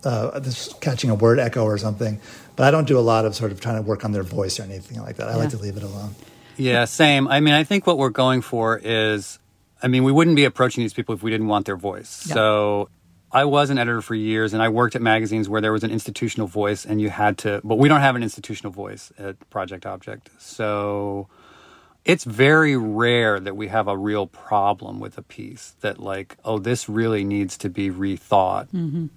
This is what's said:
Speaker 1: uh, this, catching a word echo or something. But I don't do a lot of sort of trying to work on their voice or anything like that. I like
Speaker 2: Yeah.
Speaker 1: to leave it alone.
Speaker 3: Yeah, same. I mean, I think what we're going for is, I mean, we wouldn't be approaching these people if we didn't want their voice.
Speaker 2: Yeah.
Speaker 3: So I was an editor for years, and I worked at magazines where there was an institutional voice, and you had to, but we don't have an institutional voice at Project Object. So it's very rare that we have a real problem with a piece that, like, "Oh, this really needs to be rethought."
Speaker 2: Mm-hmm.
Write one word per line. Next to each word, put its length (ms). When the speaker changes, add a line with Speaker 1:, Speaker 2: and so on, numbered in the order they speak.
Speaker 1:
uh, 360
this, 400
catching 300
a 40
word 240
echo 260
or 140
something. 400
But 100
I 40
don't 180
do 100
a 60
lot 200
of 100
sort 180
of 80
trying 160
to 60
work 220
on 80
their 120
voice 340
or 60
anything 360
like 160
that. 120
I 80
like 160
Speaker 2:
Yeah. 60
Speaker 1:
to 40
leave 140
it 80
alone. 300
Speaker 3:
Yeah, 300
same. 420
I 100
mean, 160
I 80
think 240
what 120
we're 100
going 320
for 420
is, 560
I 60
mean, 160
we 80
wouldn't 240
be 100
approaching 380
these 120
people 200
if 80
we 80
didn't 160
want 200
their 100
voice. 500
Speaker 2:
Yeah. 80
Speaker 3:
So 540
I 140
was 260
an 80
editor 240
for 140
years, 380
and 60
I 100
worked 260
at 60
magazines 460
where 120
there 100
was 140
an 80
institutional 560
voice, 360
and 160
you 100
had 280
to, 240
but 160
we 100
don't 120
have 160
an 80
institutional 480
voice 480
at 300
Project 360
Object. 440
So 880
it's 200
very 520
rare 600
that 180
we 120
have 180
a 100
real 300
problem 720
with 180
a 60
piece 600
that, 180
like, 440
"Oh, 140
this 300
really 340
needs 360
to 100
be 220
rethought." 840
Speaker 2:
Mm-hmm. 320